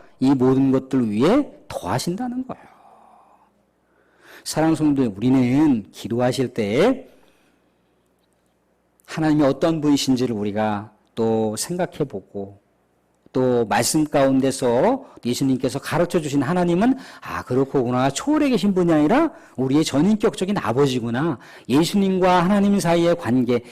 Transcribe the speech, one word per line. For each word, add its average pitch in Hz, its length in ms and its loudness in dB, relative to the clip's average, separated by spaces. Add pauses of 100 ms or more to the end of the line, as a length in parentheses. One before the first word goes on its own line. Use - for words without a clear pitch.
(200)
"이 131 120 4
모든 131 400 4
것들 131 380 0
위에 165 420 0 (180)
더하신다"는 214 760 -6
거예요. - 180 -16 (1800)
사랑하는 160 320 0
성도, 147 280 0 (120)
우리는 127 760 2
기도하실 123 600 -2
때 139 540 0 (2000)
하나님이 156 380 0
어떤 156 380 0
분이신지를 131 540 0
우리가 104 560 -4 (240)
또 110 420 -2
생각해보고, 104 1000 -8 (720)
또 123 340 0
말씀 120 360 0
가운데서 135 1040 0 (180)
예수님께서 131 560 -2
가르쳐주신 151 640 -2
하나님은 180 520 0 (260)
아, - 220 -12
그렇구나. 127 680 0
초월에 294 400 0
계신 208 240 0
분이 175 180 2
아니라 185 400 2 (240)
우리의 135 300 0
전인격적인 196 720 0
아버지구나. 123 800 -2 (320)
예수님과 180 720 2
하나님 202 360 2
사이의 170 380 2
관계, 120 440 0 (100)